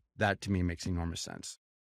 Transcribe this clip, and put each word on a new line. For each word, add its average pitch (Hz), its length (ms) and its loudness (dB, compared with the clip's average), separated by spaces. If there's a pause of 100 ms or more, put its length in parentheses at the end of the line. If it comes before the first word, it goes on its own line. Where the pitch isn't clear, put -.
(160)
that 101 260 4
to 101 120 -2
me 92 100 4
makes 85 220 -2
enormous 85 340 -2
sense. - 380 -10 (260)